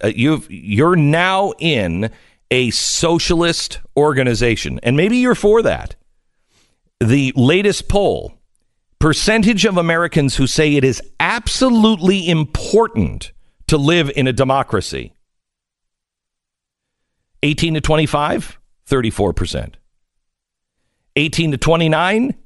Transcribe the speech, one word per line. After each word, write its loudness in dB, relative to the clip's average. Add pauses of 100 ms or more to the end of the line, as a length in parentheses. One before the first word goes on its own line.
a, -2
you've, -2
you're 0
now 0
in -2 (400)
a 2
socialist -2 (180)
organization, 0
and 0
maybe 0
you're 2
for 2
that. -4 (1040)
The 0
latest 0
poll, -2 (600)
percentage 2
of 0
Americans 0
who 2
say 2
it 2
is 0 (180)
absolutely 2
important -2 (360)
to 4
live 2
in 0
a 0
democracy. -2 (2250)
Eighteen 0
to -2
twenty-five, -2 (320)
thirty-four 0
percent. -6 (1400)
Eighteen 0
to -2
twenty-nine, 0 (100)